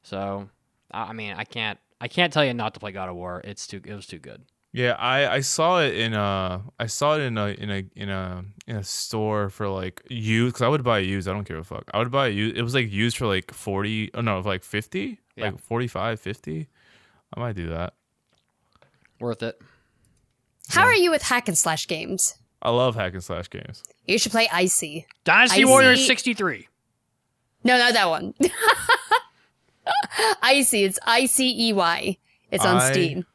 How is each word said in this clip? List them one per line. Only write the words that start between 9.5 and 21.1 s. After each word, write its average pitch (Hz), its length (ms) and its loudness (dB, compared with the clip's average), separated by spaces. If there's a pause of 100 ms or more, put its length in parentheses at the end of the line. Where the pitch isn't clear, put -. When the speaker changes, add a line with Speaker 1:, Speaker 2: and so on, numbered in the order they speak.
Speaker 2:
like, 92 400 -8
used, 117 460 0
'cause - 60 -4
I 117 60 2
would 143 160 0
buy 117 160 2
used. 95 280 -2
I 92 60 -4
don't 101 140 -6
give 80 100 -10
a 80 60 -10
fuck. - 300 -14
I - 60 0
would 120 120 -2
buy 139 160 0
used. 107 300 -2
It 117 40 -2
was, 117 140 -4
like, 120 160 0
used 110 260 0
for, 127 100 -4
like, 95 260 -2
forty, 104 600 -4
oh - 80 -6
no, 107 200 0
like, 95 220 -4
fifty, 190 560 -6 (160)
Speaker 1:
Yeah. 113 100 -8
Speaker 2:
like, 98 140 -6
forty-five, 113 600 -6
fifty. - 480 -10 (640)
I - 60 -12
might 117 160 -6
do 85 140 -6
that. 82 240 -6 (1300)
Speaker 1:
Worth 117 220 -6
it. 113 180 -8 (1120)
Speaker 3:
How 339 120 2
Speaker 2:
Yeah. 427 80 8
Speaker 3:
are 480 60 6
you 349 160 4